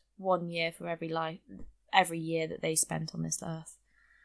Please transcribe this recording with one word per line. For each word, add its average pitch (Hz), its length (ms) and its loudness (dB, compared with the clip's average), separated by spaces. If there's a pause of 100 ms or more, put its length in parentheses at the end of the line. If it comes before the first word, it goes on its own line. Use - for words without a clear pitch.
(180)
one 180 320 2
year 165 220 0
for 170 160 -10
every 165 220 -4
life, 160 300 -2 (520)
every 180 280 6
year 160 280 0
that - 140 -8
they 160 140 0
spent 160 400 0
on 165 80 -2
this 160 220 -2
earth. 160 320 -8 (480)